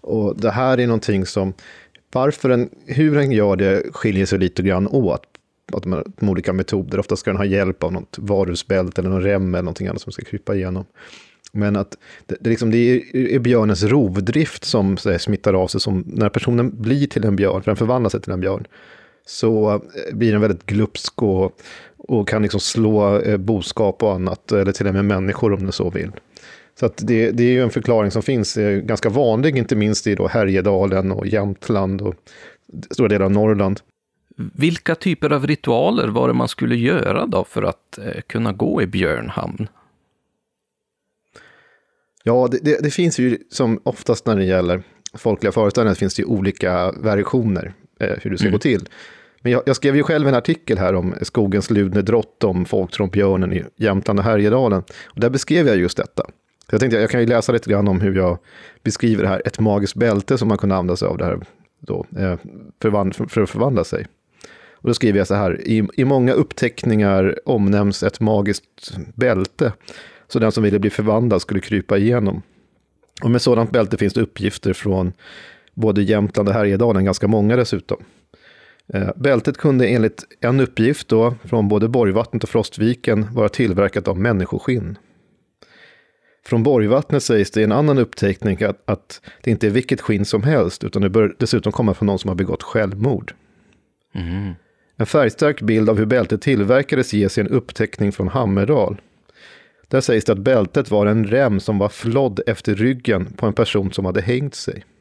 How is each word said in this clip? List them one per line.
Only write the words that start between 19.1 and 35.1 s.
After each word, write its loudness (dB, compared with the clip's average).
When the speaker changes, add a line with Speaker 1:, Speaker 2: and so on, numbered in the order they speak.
Speaker 1:
så, 2
eh, -2
blir 2
den 4
väldigt 0
glupsk -2
och, 0
och -2
kan 0
liksom 0
slå, 2
eh, 0
boskap -2
och 2
annat, -4
eller 2
till -2
och 0
med 2
människor 0
om -2
den -4
så -2
vill. -6
Så 0
att -2
det, 2
det 0
är 4
ju 2
en 0
förklaring 0
som -2
finns, -2
eh, 2
ganska -2
vanlig, 2
inte 0
minst 0
i 2
då 0
Härjedalen 2
och -6
Jämtland -2
och -4
stora 2
delar 2
av 2
Norrland. 2
Speaker 2:
Vilka 0
typer -2